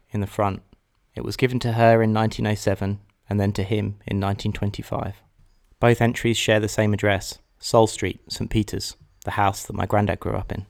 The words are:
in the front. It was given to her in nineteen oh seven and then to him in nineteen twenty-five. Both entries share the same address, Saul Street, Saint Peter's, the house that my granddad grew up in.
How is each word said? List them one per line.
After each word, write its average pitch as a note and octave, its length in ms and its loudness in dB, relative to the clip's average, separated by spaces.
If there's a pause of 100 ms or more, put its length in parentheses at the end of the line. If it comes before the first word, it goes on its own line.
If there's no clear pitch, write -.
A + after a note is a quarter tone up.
in G#2 120 -4
the G2 40 -2
front. G2+ 380 -2 (500)
It A#2 100 -8
was A2+ 140 -8
given B2+ 220 0
to A#2+ 140 -2
her A2+ 280 6
in A2 100 2
nineteen A2 360 0
oh G#2+ 80 0
seven G2+ 460 -2 (280)
and G2+ 100 0
then G2 140 2
to G2 100 -2
him G#2 320 -2 (120)
in G2+ 120 -2
nineteen G2+ 320 -2
twenty-five. - 680 -6 (580)
Both A#2+ 220 4
entries A#2 360 2
share G#2+ 220 4
the G#2 80 0
same G#2+ 260 2
address, G2+ 460 -2 (200)
Saul A2+ 280 4
Street, - 320 -6 (100)
Saint - 200 -8
Peter's, - 480 -4 (280)
the - 60 -6
house G2 320 0
that - 120 -10
my G2 100 -4
granddad G2+ 340 0
grew - 140 -6
up F#2+ 180 -6
in. G2+ 180 -8